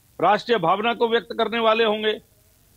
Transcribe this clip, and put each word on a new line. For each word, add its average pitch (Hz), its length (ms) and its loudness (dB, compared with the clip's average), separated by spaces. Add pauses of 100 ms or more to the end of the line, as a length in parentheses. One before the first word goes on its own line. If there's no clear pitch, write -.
(200)
राष्ट्रीय 208 380 2
भावना 196 360 0
को 233 140 -2
व्यक्त 226 240 -2
करने 220 260 -4
वाले 226 260 2
होंगे। 214 360 -2 (560)